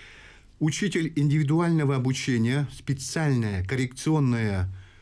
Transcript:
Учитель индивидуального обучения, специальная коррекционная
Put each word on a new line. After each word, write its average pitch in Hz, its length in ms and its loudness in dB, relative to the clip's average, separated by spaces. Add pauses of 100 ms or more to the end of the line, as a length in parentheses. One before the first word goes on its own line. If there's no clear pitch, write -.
(580)
Учитель 165 560 0
индивидуального 151 800 2
обучения, 131 800 0
специальная 127 920 -2
коррекционная 117 1080 0 (280)